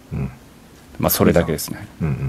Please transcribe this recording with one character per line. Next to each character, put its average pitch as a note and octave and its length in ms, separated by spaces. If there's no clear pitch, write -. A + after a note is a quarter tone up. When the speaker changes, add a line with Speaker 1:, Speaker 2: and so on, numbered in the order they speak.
Speaker 1:
う E2 40
ん。 C2+ 160
Speaker 2:
ま D#2 100
あ、 - 40
そ - 140
れ F2+ 60
だ E2+ 120
け E2 80
で C#2+ 80
す - 100
ね。 - 180
Speaker 1:
う F2 40
ん - 20
う D2 40
ん - 20